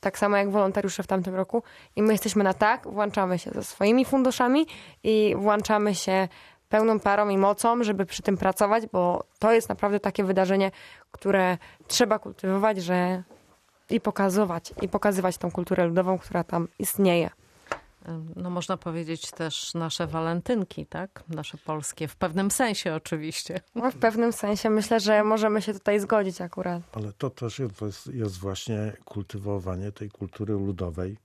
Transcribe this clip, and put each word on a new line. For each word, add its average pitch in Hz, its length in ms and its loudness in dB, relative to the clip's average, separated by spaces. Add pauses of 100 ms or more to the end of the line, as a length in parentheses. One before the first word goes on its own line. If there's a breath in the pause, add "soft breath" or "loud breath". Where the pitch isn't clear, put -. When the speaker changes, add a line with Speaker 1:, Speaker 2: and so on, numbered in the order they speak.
Speaker 1:
tak 190 180 -4
samo 202 180 2
jak 202 140 2
wolontariusze 196 520 0
w - 40 -6
tamtym 185 280 -2
roku. 190 280 -2 (340 loud breath)
I 208 60 0
my 220 100 4
jesteśmy 208 320 2
na 190 100 4
tak, 214 340 2
włączamy 202 500 0
się - 160 -8
ze 202 100 -6
swoimi 233 400 4
funduszami 262 640 2 (380 loud breath)
i 214 340 4
włączamy 208 560 2
się 190 340 0 (400 loud breath)
pełną 220 320 4
parą 208 280 2
i 196 100 2
mocą, 220 460 4
żeby 196 220 0
przy - 160 -10
tym 196 140 2
pracować, 202 560 2
bo 175 320 2 (140)
to 220 140 4
jest 226 160 4
naprawdę 202 320 0
takie 202 240 0
wydarzenie, 190 460 4 (420 loud breath)
które 185 460 2 (280 loud breath)
trzeba 214 320 2
kultywować, 196 640 0
że 180 400 0 (680)
i 233 100 2
pokazywać, 190 840 0
i 190 60 -4
pokazywać 185 500 0
tą 180 120 -4
kulturę 180 360 0
ludową, 180 320 2
która 170 260 -4
tam 170 240 -4 (100)
istnieje. 185 520 2 (1080 loud breath)
Speaker 2:
No, 180 140 -8
można 175 260 -4
powiedzieć 165 540 -8
też - 440 -8
nasze 165 320 -4
walentynki, 165 800 -4
tak? - 420 -12
Nasze 156 300 -10
polskie, 156 500 -8
w - 80 -14
pewnym 190 340 0
sensie 202 440 -2
oczywiście. 160 680 -6 (140)
Speaker 1:
No, 240 160 -2
w 254 60 -10
pewnym 233 360 2
sensie 214 380 -2
myślę, 214 300 2
że 214 240 4
możemy 214 380 2
się 214 120 -4
tutaj 208 260 0
zgodzić 202 400 0
akurat. 175 420 -6 (100)
Speaker 3:
Ale 107 200 -8
to 131 180 -4
też 117 280 -8
jest, 107 480 -8
jest 113 320 -6
właśnie 104 540 -4 (120)
kultywowanie 98 880 -6
tej 104 180 -12
kultury 104 440 -8
ludowej 92 720 -4